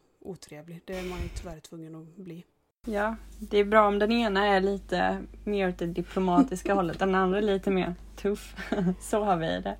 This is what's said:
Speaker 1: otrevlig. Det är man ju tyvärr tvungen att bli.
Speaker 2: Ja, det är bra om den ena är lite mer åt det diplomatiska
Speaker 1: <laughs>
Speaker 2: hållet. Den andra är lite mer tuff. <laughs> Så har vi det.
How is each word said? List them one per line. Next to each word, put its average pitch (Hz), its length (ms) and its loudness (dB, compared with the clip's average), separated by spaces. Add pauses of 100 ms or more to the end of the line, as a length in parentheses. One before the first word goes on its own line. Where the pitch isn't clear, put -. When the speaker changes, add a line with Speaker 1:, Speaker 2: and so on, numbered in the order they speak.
(200)
Speaker 1:
otrevlig. 165 640 -14
Det 190 140 -8
är 185 60 -6
man 180 180 -8
ju 175 60 -6
tyvärr 160 320 -10
tvungen 160 340 -14
att 160 220 -18
bli. 175 280 -14 (420)
Speaker 2:
Ja, 220 300 -2 (220)
det 208 200 0
är 202 60 6
bra 208 240 6
om 202 100 2
den 214 140 4
ena 208 340 2
är 196 140 6
lite 190 640 0 (220)
mer 202 240 0
åt 180 100 -4
det 175 80 -2
diplomatiska 180 880 2
Speaker 1:
<laughs> - 0 -
Speaker 2:
hållet. 170 240 0
Den 190 160 2
andra 190 240 2
är 208 40 0
lite 196 280 0
mer 180 240 0 (220)
tuff. - 400 -4 (240)
<laughs> 185 200 0
Så 208 240 0
har 196 120 4
vi 165 100 -2 (140)
det. 196 180 -6